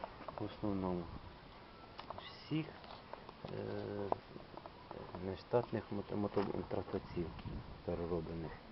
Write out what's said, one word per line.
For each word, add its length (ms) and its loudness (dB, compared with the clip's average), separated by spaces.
в 40 2
основному 580 4
всіх, 480 -2
е, 720 4
нештатних 560 4
мото-, 240 0
мото-, 280 6
тракторців 580 0
перероблених. 680 2